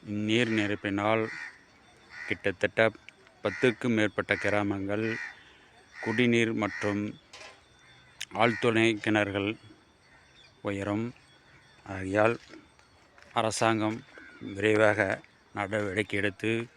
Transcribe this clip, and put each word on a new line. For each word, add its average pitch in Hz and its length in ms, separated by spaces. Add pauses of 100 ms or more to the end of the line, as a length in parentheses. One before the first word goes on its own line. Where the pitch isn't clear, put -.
(120)
இந்நீர் 110 460
நிரப்பினால் 104 680 (1040)
கிட்டத்தட்ட 98 520 (640)
பத்துக்கும் 117 560
மேற்பட்ட 104 360 (100)
கிராமங்கள் 101 600 (1000)
குடிநீர் 117 580
மற்றும் 104 420 (1400)
ஆழ்துளை 113 460 (160)
கிணறுகள் 101 460 (1200)
உயரும். 101 360 (880)
ஆகையால் 104 420 (1040)
அரசாங்கம் 110 560 (600)
விரைவாக 107 420 (600)
நடவடிக்கை 101 600
எடுத்து 104 320 (240)